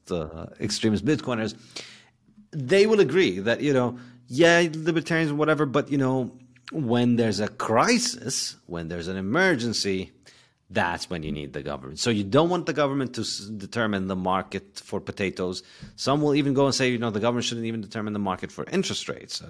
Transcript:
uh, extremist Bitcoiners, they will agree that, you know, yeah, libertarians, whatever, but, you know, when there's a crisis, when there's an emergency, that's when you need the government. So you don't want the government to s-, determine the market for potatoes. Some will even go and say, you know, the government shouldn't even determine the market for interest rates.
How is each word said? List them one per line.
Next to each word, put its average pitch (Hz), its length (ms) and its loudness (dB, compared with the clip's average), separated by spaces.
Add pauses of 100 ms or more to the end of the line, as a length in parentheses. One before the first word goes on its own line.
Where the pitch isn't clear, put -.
(120)
uh, 80 360 -6 (120)
extremist 104 460 0
Bitcoiners, 120 480 -2 (960)
they 170 380 4
will 220 120 6
agree 147 380 4
that, 98 240 0
you 147 100 2
know, 123 280 2 (280)
yeah, 170 460 6
libertarians, 160 580 0
whatever, 151 360 2
but, 135 240 0
you 143 80 2
know, 131 320 0 (400)
when 120 460 2
there's 113 220 2
a 104 80 -2
crisis, - 1080 0 (100)
when 85 220 -8
there's 85 200 -6
an 92 80 -4
emergency, 110 960 0 (600)
that's 87 380 -2
when 85 120 -6
you 76 100 -6
need 73 220 -8
the 76 80 -6
government. 69 380 -10
So - 100 0
you 107 140 2
don't 135 260 4
want 175 160 -2
the 170 80 0
government 139 400 0
to 113 80 -6
s-, - 200 -6
determine 101 640 -2
the 95 80 -2
market 92 640 -2
for - 200 -8
potatoes. 92 600 -4 (360)
Some 143 260 0
will 147 100 2
even 139 220 0
go 139 100 4
and 131 80 2
say, 131 160 2
you 123 80 0
know, 117 140 -2
the 104 80 -2
government 117 260 0
shouldn't 117 220 -6
even 113 140 -6
determine 107 320 -6
the 104 60 -4
market 92 320 -4
for - 200 -10
interest - 360 -2
rates. - 320 -10 (100)